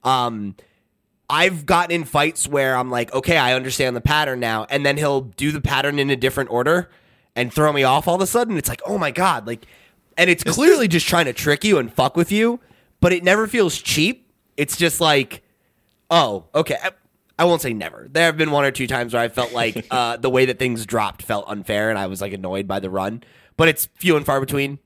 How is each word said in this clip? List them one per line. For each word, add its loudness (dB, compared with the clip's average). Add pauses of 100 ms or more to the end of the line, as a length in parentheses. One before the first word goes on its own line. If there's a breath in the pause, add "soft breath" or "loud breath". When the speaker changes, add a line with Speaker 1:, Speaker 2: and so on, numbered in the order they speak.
Speaker 1:
Um, -2 (720 soft breath)
I've 2
gotten 2
in -2
fights 0
where 0
I'm -2
like, -4
"Okay, 2
I 4
understand -2
the -6
pattern 0
now." -2
And -2
then 0
he'll 0
do -4
the -6
pattern -2
in 0
a 2
different -2
order 0 (460 soft breath)
and -4
throw 2
me 0
off 2
all 2
of 0
a 0
sudden. 0
It's -4
like, -10
"Oh -4
my -2
God." 0
Like, -10 (520 soft breath)
and 4
it's 2
Speaker 2:
Is -2
Speaker 1:
clearly 6
Speaker 2:
this 0
Speaker 1:
just 2
trying 2
to -4
trick -2
you 4
and -2
fuck 0
with 0
you, 2 (400 soft breath)
but 4
it -2
never 4
feels 0
cheap. -2 (260)
It's -2
just 0
like, 2 (680)
"Oh, 2
okay." 0
I, -4 (460)
I 2
won't 2
say -4
never. -10
There 2
have 2
been 0
one 2
or 2
two -4
times -4
where 0
I 0
felt -4
like, -4
Speaker 2:
<laughs> -8
Speaker 1:
uh, -2
the -2
way 4
that -2
things -2
dropped -4
felt -4
unfair -2
and -2
I -4
was, -8
like, -8
annoyed -6
by -4
the -6
run. -4 (320 soft breath)
But 4
it's -2
few 2
and -4
far 0
between. -4